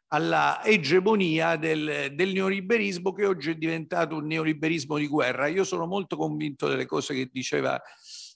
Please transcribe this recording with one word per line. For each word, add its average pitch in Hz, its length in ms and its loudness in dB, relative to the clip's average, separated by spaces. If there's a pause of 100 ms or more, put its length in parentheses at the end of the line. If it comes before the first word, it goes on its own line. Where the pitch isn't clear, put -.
alla 156 540 2
egemonia 175 920 4
del, 151 580 -2
del 185 180 0
neoliberismo, 190 800 0
che 190 120 -2
oggi 170 260 0
è 165 40 0
diventato 160 640 -2
un 151 100 -4
neoliberismo 156 680 0
di 147 120 0
guerra. 135 400 2
Io 185 160 2
sono 175 220 -2
molto 180 300 -4
convinto 151 520 -2
delle 135 180 0
cose 78 280 -2
che 131 180 -4
diceva 131 480 -2 (560)